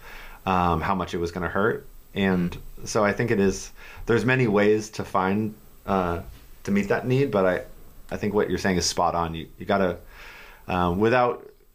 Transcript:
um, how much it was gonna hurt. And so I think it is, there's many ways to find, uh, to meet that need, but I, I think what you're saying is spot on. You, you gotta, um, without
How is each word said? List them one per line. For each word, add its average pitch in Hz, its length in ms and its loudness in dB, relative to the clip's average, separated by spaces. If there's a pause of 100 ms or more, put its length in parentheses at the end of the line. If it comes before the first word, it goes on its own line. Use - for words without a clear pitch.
(460)
um, 87 360 2
how 87 140 0
much 90 180 -4
it 90 40 -2
was 85 140 -2
gonna 85 180 -4
hurt. 101 360 0 (300)
And 92 420 2 (280)
so 110 180 2
I 101 100 2
think 117 180 0
it 104 80 2
is, 95 320 0 (340)
there's 110 200 4
many 127 220 4
ways 107 440 4
to - 120 -6
find, 101 500 0 (320)
uh, 90 340 0 (440)
to - 80 -4
meet 101 160 2
that 113 200 0
need, 131 240 2
but 98 140 4
I, 90 160 2 (520)
I 92 40 -4
think 104 160 -2
what 104 160 2
you're 90 100 0
saying 92 180 2
is 85 80 2
spot 85 280 2
on. 82 220 -2
You, 80 120 -8 (100)
you - 80 -14
gotta, 98 320 2 (720)
um, 87 300 2
without 120 460 2 (300)